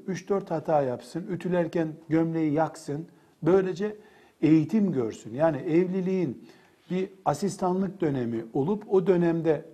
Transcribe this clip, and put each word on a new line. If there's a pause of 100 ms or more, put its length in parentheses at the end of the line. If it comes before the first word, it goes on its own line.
üç
dört
hata
yapsın,
ütülerken (200)
gömleği
yaksın. (360)
Böylece (460)
eğitim
görsün.
Yani
evliliğin (420)
bir (160)
asistanlık
dönemi
olup
o
dönemde